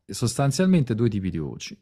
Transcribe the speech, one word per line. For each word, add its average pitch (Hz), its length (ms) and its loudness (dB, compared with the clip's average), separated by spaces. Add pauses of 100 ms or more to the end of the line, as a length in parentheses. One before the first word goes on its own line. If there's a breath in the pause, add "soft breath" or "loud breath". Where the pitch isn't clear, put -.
sostanzialmente 139 880 2
due 117 120 2
tipi 95 220 -2
di 82 80 -6
voci. - 440 -10